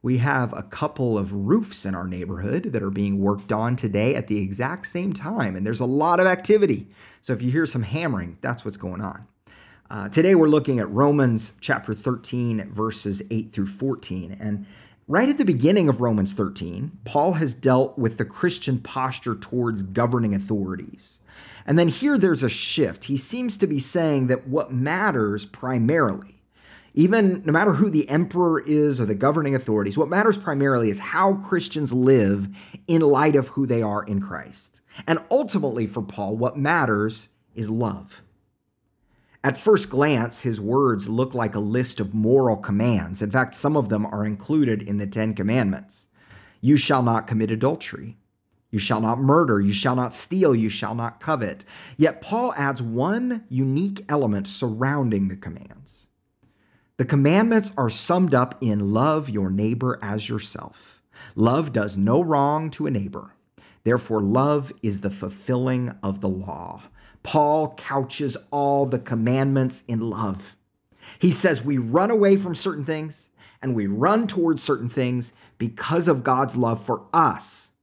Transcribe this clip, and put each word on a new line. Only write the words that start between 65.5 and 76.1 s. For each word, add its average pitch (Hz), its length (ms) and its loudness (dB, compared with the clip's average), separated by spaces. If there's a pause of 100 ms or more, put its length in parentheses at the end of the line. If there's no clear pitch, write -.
of 98 180 -4
the 101 80 -2
law. 87 540 -8 (400)
Paul 151 540 0
couches 135 600 -4 (140)
all 143 340 2
the 127 140 -2
commandments 127 880 0
in 117 240 -2
love. 98 460 -6 (640)
He 180 100 6
says 147 340 2
we 139 140 0
run 147 320 2
away 202 240 6
from 190 220 -2
certain 151 280 -6
things 156 440 -8 (340)
and 131 140 -2
we 101 100 0
run 170 400 2
towards 165 340 0
certain 120 280 -2
things 123 440 -2 (240)
because 160 520 -2
of 135 160 2